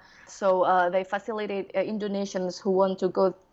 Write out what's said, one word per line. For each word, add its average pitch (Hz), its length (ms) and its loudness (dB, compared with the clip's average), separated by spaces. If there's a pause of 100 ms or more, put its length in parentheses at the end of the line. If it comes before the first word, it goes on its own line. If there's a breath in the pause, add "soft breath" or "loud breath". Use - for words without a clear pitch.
(280 loud breath)
so, 185 340 2
uh, 180 300 4
they 190 120 2
facilitate, 202 680 -6
uh, 190 60 -2
Indonesians 196 800 -4
who 202 100 -4
want 190 300 2
to 190 80 0
go 190 260 2 (200)